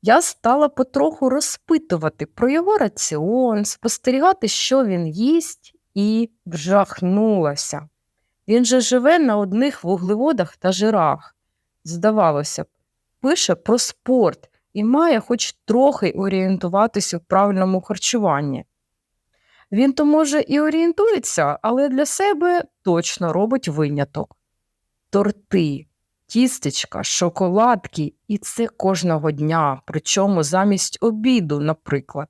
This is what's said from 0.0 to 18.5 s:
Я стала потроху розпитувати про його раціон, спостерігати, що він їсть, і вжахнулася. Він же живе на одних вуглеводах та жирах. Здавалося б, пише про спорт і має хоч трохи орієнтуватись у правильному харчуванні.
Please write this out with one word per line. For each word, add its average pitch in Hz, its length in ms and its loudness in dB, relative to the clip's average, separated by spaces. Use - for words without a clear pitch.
Я 240 200 6
стала 285 460 2
потроху 277 600 0
розпитувати 254 960 -2
про - 240 -2
його 349 280 2
раціон, 214 840 -2
спостерігати, 269 840 0
що - 360 0
він 180 220 -2
їсть, 254 680 -2
і 220 360 0
вжахнулася. 180 1400 0
Він 233 160 4
же 247 160 4
живе 254 380 4
на 247 180 2
одних 208 480 -2
вуглеводах 196 720 -2
та 185 160 -2
жирах. 185 640 0
Здавалося 170 800 0
б, - 20 -20
пише 269 340 0
про 220 240 -2
спорт - 720 -2
і 208 120 -4
має 277 360 2
хоч - 320 -4
трохи 247 460 2
орієнтуватись 190 1040 -2
у 170 60 -6
правильному 190 600 0
харчуванні. 160 840 -2